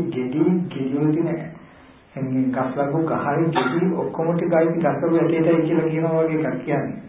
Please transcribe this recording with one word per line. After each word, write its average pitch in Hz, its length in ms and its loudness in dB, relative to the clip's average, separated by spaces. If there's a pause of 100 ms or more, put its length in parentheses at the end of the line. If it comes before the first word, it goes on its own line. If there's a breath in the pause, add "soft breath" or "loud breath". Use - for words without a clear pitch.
ගෙඩි 127 360 -2 (220)
ගෙඩි 131 300 -4
වල 151 160 2
තියෙන 160 300 -2 (680 loud breath)
එන්නේ 131 380 -2
ගස්ලබු 143 540 -2
ගහයි 151 460 0
ගෙඩි - 320 0 (140)
ඔක්කොම - 340 -2
ටික 170 240 0
අයිති 165 260 4
ගස්ලබු 160 360 2
ඇටේටයි 165 460 4
කියලා 156 280 2
කියනවා 160 300 0
වගේ 160 220 0
එකක් 131 180 -4
කියන්නේ. - 500 -4